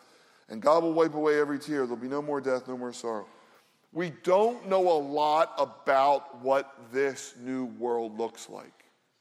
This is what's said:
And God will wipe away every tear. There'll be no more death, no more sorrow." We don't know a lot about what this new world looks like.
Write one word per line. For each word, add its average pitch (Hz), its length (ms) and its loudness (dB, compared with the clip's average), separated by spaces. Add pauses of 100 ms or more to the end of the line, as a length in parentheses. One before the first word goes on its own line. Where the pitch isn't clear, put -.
(480)
And 110 140 -10
God 160 200 4
will 165 100 0
wipe 160 220 2
away 151 240 2
every 147 200 0
tear. 143 220 -6
There'll 120 160 -2
be 123 120 -10
no 143 140 -4
more 143 180 -4
death, 127 280 -2
no 127 100 -8
more 123 140 -8
sorrow." 113 340 -8 (680)
We 170 180 -4 (140)
don't 214 420 2
know 190 220 4
a 165 100 4
lot 151 580 2
about 135 840 2
what 135 340 0 (160)
this 131 480 -2
new 127 280 -6
world 117 520 -4
looks 113 300 -6
like. - 360 -18 (360)